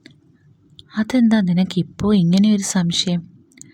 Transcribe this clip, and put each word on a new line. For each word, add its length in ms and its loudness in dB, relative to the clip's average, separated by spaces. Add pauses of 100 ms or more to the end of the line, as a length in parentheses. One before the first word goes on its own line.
(960)
"അതെന്താ 440 2
നിനക്കിപ്പോ 720 -2
ഇങ്ങനെയൊരു 480 2
സംശയം?" 600 -4 (520)